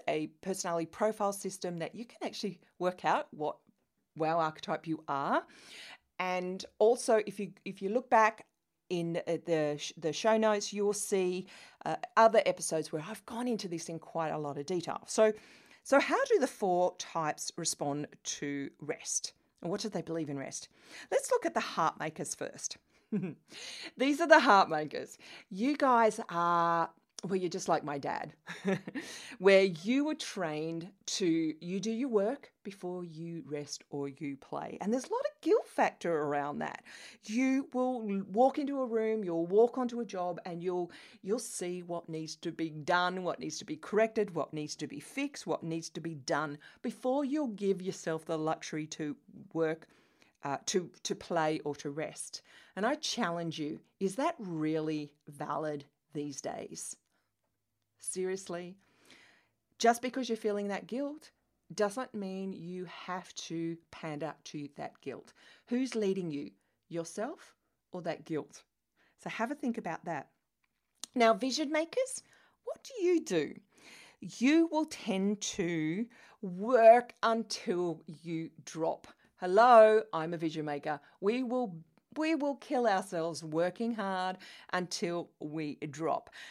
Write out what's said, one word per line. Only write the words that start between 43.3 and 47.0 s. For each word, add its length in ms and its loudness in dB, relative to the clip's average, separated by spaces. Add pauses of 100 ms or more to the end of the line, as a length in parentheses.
needs 180 -8
to 80 -12
be 100 -8
corrected, 580 0
what 200 -4
needs 220 -6
to 100 -6
be 140 -12
fixed, 460 -8
what 160 -2
needs 280 -6
to 100 -10
be 140 -8
done 420 -2 (240)
before 460 0